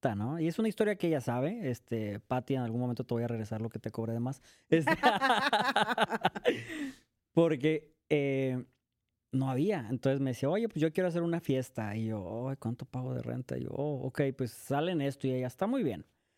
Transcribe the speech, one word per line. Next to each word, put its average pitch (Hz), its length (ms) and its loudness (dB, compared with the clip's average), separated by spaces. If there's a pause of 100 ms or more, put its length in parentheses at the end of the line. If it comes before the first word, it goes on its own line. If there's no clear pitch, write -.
Ta, 117 140 2
¿no? 120 240 -2
Y 160 80 0
es 170 140 -2
una 226 80 2
historia 208 260 2
que - 140 0
ella 156 120 4
sabe. 143 500 -2
Este, 110 500 -4
Patty, 127 340 -2
en 131 60 0
algún 120 200 -2
momento 123 220 -2
te 123 120 -4
voy 117 100 0
a - 20 -2
regresar 113 340 -4
lo 113 80 -4
que 107 120 -8
te 110 100 -6
cobré 113 220 -4
de 117 80 -2
más. 127 200 -4 (280)
Este, 165 280 6
<laughs> 240 2000 2 (380)
porque, 156 640 2 (140)
eh, 135 560 0 (680)
no 135 180 2
había. 147 400 0
Entonces 135 300 2
me 139 100 0
decía, 131 180 0
"Oye, 214 200 2
pues 165 120 -4
yo 156 120 2
quiero 185 160 2
hacer 170 140 0
una 170 180 0
fiesta". 123 560 -2
Y 113 100 -2
yo, 110 420 -4
"Ay, 135 80 -4
¿cuánto 117 300 -6
pago 127 280 -6
de 120 80 -4
renta?". 127 360 -6
Y 123 60 -4
yo, - 80 -8
"Oh, 139 340 -4
ok, 131 160 -2 (140)
pues 123 160 -4
salen 156 480 -2
esto". 139 260 -2
Y 131 60 2
ella, 127 160 0
"Está 185 180 -4
muy 254 160 0
bien". 104 240 -2 (320)